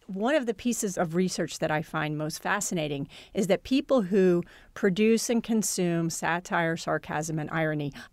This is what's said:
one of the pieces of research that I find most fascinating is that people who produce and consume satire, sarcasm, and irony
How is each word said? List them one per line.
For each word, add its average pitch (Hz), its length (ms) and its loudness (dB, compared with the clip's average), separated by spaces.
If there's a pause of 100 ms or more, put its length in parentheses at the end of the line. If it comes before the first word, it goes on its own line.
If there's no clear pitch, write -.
one 214 280 0
of 277 120 0
the 226 80 -2
pieces 214 440 -2
of 165 160 0
research 180 440 0
that 160 120 -2
I 156 120 0
find 151 340 -4
most 156 260 -4
fascinating 160 680 -2 (260)
is 190 140 0
that 180 160 2
people 269 380 2
who 180 400 4 (320)
produce 214 560 2
and 233 120 2
consume 175 680 0
satire, 170 680 -2
sarcasm, 156 640 -4
and 151 120 -4
irony 151 420 -2 (200)